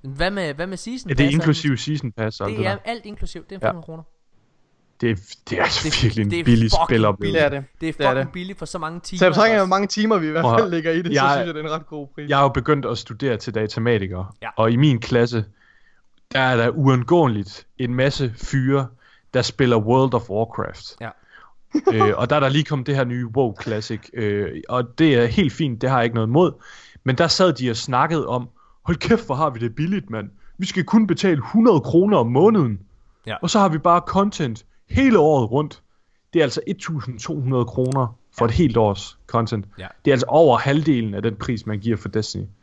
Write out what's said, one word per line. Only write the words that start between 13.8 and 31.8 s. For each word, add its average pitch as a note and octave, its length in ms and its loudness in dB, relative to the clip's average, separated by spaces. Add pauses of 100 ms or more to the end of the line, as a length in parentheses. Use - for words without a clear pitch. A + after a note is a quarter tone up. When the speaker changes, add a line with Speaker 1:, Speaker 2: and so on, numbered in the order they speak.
Speaker 1:
Ja. A2+ 140 -12
Speaker 2:
og A2+ 160 2
i A#2 40 2
min C3+ 240 4
klasse, A#2+ 440 0 (880)
der C3+ 80 0
er B2+ 160 2
der A#2 120 2
uundgåeligt C3 1000 2 (120)
en B2 160 -4
masse B2+ 420 -2
fyre, C3+ 500 0 (480)
der B2+ 80 2
spiller B2 360 2
World B2+ 360 2
of G#2+ 160 -2
Warcraft. - 680 -6
Speaker 1:
Ja. A2+ 80 -12 (680)
Speaker 2:
<laughs> D4+ 180 0
Øh, A2 240 2
og A#2 140 -2
der D3 60 4
er D3+ 40 2
der C3+ 80 2
lige D3 160 0
kommet C3 220 -4
det C#3+ 100 -2
her C3+ 80 0
nye B2 240 -6
WoW A2+ 340 0
Classic, A2 380 -6 (140)
øh, G2+ 540 -4
og A#2+ 300 -4
det D#3 160 4
er A#2+ 120 4
helt A#2+ 260 2
fint, B2+ 300 -4
det C3 80 0
har C3+ 60 2
jeg A#2 80 2
ikke A#2+ 100 -2
noget A2 140 0
imod. D#3 240 4 (520)
Men C3 140 0
der E3+ 100 2
sad F3+ 240 2
de B2 180 -2
og A2 60 -4
snakkede C#3 500 -2
om, B2 220 -6 (360)
"Hold E3+ 120 -2
kæft, - 300 0
hvor C#3 80 -4
har D3 160 -2
vi A#2 80 -12
det A2+ 160 -4
billigt, E3 360 -4
mand. G#2+ 200 -8 (280)
Vi F#3+ 80 -6
skal F3 180 -4
kun A3 220 4
betale F3 340 0
hundrede G#3+ 400 4